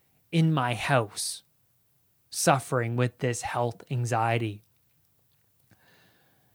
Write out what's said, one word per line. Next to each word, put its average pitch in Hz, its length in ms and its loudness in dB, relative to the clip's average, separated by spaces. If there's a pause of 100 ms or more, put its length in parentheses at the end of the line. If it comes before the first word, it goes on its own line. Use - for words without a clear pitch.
(320)
in 160 220 4
my 123 220 0
house, - 680 -2 (840)
suffering 127 680 0
with 123 240 0
this 123 220 -2
health - 500 -4
anxiety. 113 680 -2 (1900)